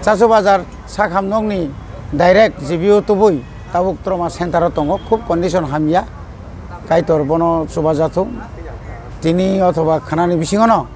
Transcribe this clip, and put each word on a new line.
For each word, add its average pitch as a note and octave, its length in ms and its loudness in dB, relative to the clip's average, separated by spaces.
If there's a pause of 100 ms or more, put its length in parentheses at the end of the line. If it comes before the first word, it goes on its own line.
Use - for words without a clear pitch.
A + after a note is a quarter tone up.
Chasu G#3+ 260 4
bazar G3 340 4 (220)
sa G#3 220 -2
khamnogni G3 640 -2 (440)
direct F#3 480 4
G D#3+ 140 -4
B F#3+ 140 2
O G#3 100 6
tubui. F#3+ 420 2 (300)
Tabuk F3+ 300 0
trauma F3 260 -2
center E3+ 340 0
o F3 60 2
tongo. D#3+ 300 0 (100)
Khub A3+ 160 0
condition F3 400 0
hamya. D#3 400 0 (840)
Kaitor D#3+ 380 2
bono E3 400 0
subajathum. D#3+ 640 0 (920)
Tini F#3 400 0
othoba D#3+ 400 2
khanani F3 380 0
bisingo G3+ 300 2
no. F#3+ 280 2